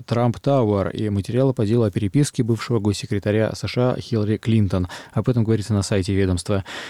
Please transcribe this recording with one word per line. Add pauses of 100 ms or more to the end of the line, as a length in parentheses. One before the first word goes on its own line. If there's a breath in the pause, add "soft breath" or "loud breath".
«Трамп
Тауэр»
и
материалы
по
делу
о
переписке
бывшего
госсекретаря
С
Ш
А
Хиллари
Клинтон. (240 loud breath)
Об
этом
говорится
на
сайте
ведомства. (240 loud breath)